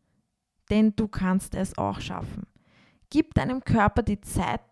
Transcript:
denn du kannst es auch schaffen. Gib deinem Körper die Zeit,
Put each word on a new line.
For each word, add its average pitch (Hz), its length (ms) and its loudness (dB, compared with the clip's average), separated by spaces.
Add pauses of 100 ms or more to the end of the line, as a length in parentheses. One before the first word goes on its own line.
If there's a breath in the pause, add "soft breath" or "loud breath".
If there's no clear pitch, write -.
(720)
denn 214 260 4
du 220 100 0
kannst 190 480 0
es - 240 -4
auch 196 220 -2
schaffen. - 460 -10 (640 soft breath)
Gib 302 240 0
deinem 254 260 0
Körper 220 420 2
die 208 180 -2
Zeit, - 400 -2 (120)